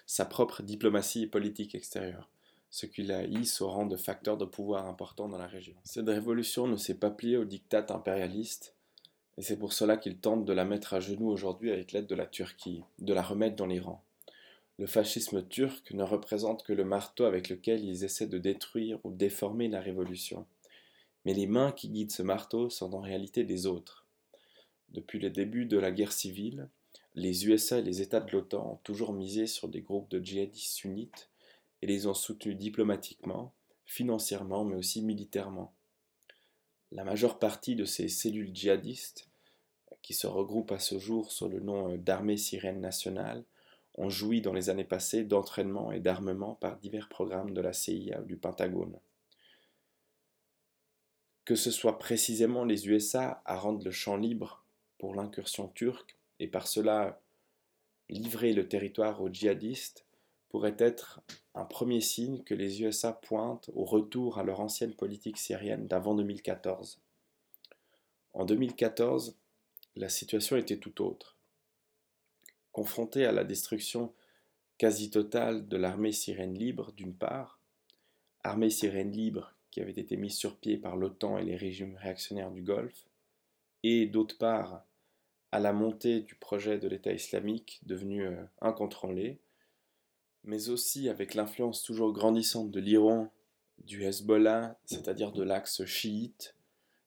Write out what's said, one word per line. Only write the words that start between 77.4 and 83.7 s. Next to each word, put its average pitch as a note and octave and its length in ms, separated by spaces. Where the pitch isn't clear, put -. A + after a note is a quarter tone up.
armée A2 260
syrienne G2 420
libre G#2+ 420
qui - 100
avait G2 100
été G#2 240
mise G2+ 220
sur - 180
pied G#2+ 220
par F#2 180
l'otan F#2+ 420
et F#2+ 60
les F2+ 140
régimes F#2+ 400
réactionnaires F#2+ 540
du F#2 100
Golfe, G#2 460